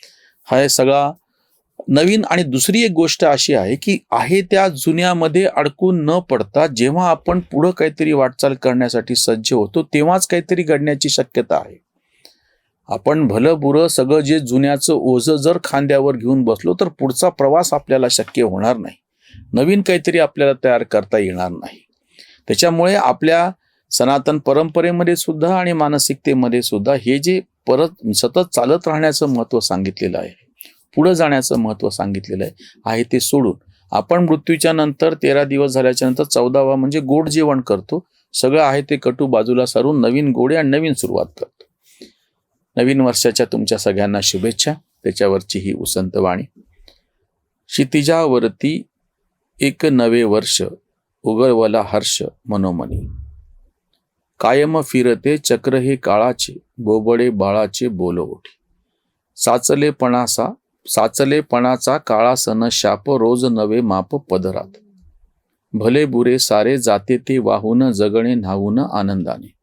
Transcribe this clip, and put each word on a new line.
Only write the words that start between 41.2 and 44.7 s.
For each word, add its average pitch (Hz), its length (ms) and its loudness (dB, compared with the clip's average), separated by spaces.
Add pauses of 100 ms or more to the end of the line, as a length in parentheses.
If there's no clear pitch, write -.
करतो. - 380 -14 (1120)
नवीन 135 240 2
वर्षाच्या 120 500 0
तुमच्या 110 260 -2
सगळ्यांना 101 460 0
शुभेच्छा. 113 500 -4